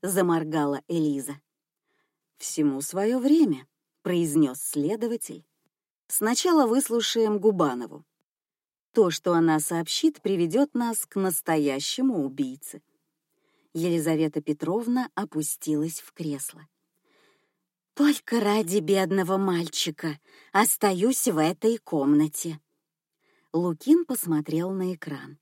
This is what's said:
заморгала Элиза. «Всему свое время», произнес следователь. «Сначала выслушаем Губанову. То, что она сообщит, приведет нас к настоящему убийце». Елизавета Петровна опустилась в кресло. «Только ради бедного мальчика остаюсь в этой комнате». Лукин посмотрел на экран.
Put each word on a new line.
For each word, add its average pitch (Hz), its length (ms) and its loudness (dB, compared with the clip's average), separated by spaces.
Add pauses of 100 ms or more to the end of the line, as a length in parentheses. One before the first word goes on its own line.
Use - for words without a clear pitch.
заморгала 160 840 0
Элиза. 143 540 -4 (960)
«Всему 143 440 -2
свое 202 360 -2
время», 254 480 4 (380)
произнес 156 580 2
следователь. 208 840 -4 (600)
«Сначала 262 600 2
выслушаем 226 720 0
Губанову. 151 680 0 (840)
То, 196 180 6
что 175 240 -2
она 165 260 4
сообщит, 170 600 -2
приведет 196 540 0
нас 233 320 -4
к - 80 -14
настоящему 165 1080 -2
убийце». 135 600 -8 (880)
Елизавета 160 680 0
Петровна 226 760 -2
опустилась 156 840 -4
в - 140 -20
кресло. 151 540 -10 (1300)
«Только 285 440 2
ради 202 380 0
бедного 190 600 0
мальчика 170 840 -4 (320)
остаюсь 208 760 2
в 180 100 0
этой 175 420 0
комнате». 151 800 0 (920)
Лукин 180 540 2
посмотрел 165 680 -4
на 185 220 -4
экран. 139 480 -14